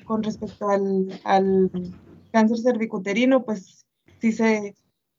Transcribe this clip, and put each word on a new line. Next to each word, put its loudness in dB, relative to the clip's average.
con -4
respecto -8
al, 0
al 4
cáncer 4
cervicuterino, 0
pues -10
sí 2
se, 0